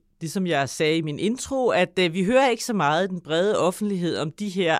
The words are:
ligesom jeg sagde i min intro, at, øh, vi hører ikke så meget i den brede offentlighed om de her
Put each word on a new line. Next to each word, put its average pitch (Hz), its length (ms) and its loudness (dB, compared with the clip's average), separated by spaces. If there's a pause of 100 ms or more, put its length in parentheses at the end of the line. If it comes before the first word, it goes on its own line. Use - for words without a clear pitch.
(200)
ligesom 185 260 -4
jeg 143 220 0
sagde 160 280 0
i 165 60 0
min 151 160 -6
intro, 254 500 -2
at, 180 300 2
øh, 175 160 2
vi 190 100 0
hører 254 260 4
ikke 233 140 -4
så 240 100 -4
meget 160 300 2
i 196 60 -4
den 185 100 -6
brede 175 380 0
offentlighed 175 600 0
om 147 120 -4
de 208 180 -8
her 175 320 0